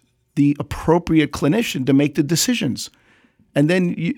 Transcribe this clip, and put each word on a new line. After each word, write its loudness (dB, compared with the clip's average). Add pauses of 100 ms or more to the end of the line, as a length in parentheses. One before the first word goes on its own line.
(360)
the 2
appropriate 0
clinician -2
to 2
make 2
the 0
decisions. -2 (640)
And 4
then, 2
you, -2